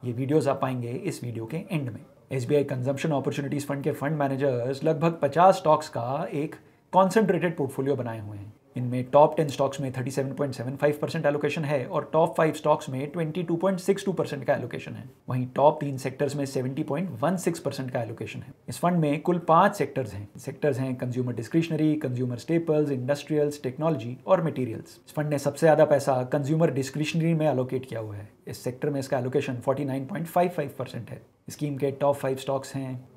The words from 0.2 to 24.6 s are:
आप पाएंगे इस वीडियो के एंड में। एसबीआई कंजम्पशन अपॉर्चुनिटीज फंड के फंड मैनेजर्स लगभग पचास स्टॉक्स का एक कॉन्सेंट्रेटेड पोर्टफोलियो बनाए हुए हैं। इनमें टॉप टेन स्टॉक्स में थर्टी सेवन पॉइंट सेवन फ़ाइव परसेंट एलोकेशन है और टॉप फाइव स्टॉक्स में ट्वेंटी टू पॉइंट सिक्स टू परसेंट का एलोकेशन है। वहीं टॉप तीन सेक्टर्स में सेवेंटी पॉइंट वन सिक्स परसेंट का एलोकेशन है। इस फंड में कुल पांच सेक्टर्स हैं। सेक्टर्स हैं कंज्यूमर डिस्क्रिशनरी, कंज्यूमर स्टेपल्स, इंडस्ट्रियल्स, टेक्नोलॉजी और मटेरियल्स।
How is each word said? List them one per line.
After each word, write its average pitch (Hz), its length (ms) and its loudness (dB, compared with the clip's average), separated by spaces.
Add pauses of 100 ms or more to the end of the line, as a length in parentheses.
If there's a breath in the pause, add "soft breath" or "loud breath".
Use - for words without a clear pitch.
आप 135 120 0
पाएंगे 127 280 -2
इस 135 340 -6
वीडियो 113 220 -6
के 147 120 -8 (120)
एंड 143 200 -2
में। 101 160 -12 (260)
एसबीआई 135 340 2
कंजम्पशन 135 460 -2
अपॉर्चुनिटीज 139 560 -2
फंड 143 160 -4
के 156 100 0
फंड 147 240 -2
मैनेजर्स 135 680 0
लगभग 160 380 2
पचास 165 360 6
स्टॉक्स 151 320 2
का 131 440 -4
एक 156 220 -4 (380 soft breath)
कॉन्सेंट्रेटेड 180 640 4
पोर्टफोलियो 135 380 -2
बनाए 117 240 -6
हुए 104 180 -12
हैं। 104 160 -14 (240)
इनमें 123 260 -2
टॉप 147 340 6
टेन 156 100 2
स्टॉक्स 135 340 0
में 135 100 -4
थर्टी 131 200 -4
सेवन 139 220 -2
पॉइंट 143 220 -4
सेवन 123 200 -6
फ़ाइव 147 260 2
परसेंट 156 240 -2
एलोकेशन 147 380 0
है 143 220 -2
और 147 280 -4
टॉप 160 240 4
फाइव 156 160 4
स्टॉक्स 151 360 0
में 135 220 -4
ट्वेंटी 170 320 -4
टू 170 120 0
पॉइंट 185 240 0
सिक्स 196 260 0
टू 202 80 0
परसेंट 143 320 -4
का 143 80 4
एलोकेशन - 380 -6
है। 107 120 -12 (260)
वहीं 127 260 -2
टॉप 151 260 6
तीन 139 160 -4
सेक्टर्स 135 380 -2
में 143 100 -2
सेवेंटी 135 380 -2
पॉइंट 160 260 -4 (120)
वन 180 160 2
सिक्स 170 220 -2
परसेंट 131 320 -6
का 127 100 -2
एलोकेशन 113 380 -8
है। - 140 -16 (160)
इस - 100 -8
फंड 175 200 2
में 151 220 2
कुल 175 160 2 (100)
पांच 190 280 6
सेक्टर्स 127 380 -2
हैं। 101 140 -10 (120)
सेक्टर्स 135 400 -2
हैं 131 160 -2
कंज्यूमर 123 380 -4
डिस्क्रिशनरी, 156 640 0
कंज्यूमर 127 420 -2
स्टेपल्स, 151 540 2
इंडस्ट्रियल्स, 147 720 0
टेक्नोलॉजी 131 520 -2 (120)
और 185 180 6
मटेरियल्स। 120 600 -4